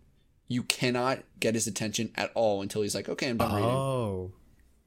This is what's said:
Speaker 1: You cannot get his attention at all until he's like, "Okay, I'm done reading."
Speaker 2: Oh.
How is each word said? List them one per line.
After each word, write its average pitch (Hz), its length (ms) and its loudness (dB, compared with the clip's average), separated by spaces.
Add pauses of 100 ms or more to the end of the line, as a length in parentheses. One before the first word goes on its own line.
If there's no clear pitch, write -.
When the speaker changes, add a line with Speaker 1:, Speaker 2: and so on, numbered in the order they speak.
(460)
Speaker 1:
You 123 160 0
cannot 123 580 2 (200)
get 113 140 2
his 113 120 0
attention 110 480 -4
at - 200 -2
all 104 280 4
until 104 200 -2
he's 101 120 -2
like, 98 140 -4
"Okay, 143 200 -2
I'm 120 100 0
done 113 160 2
reading." 104 160 2
Speaker 2:
Oh. 120 640 -2 (540)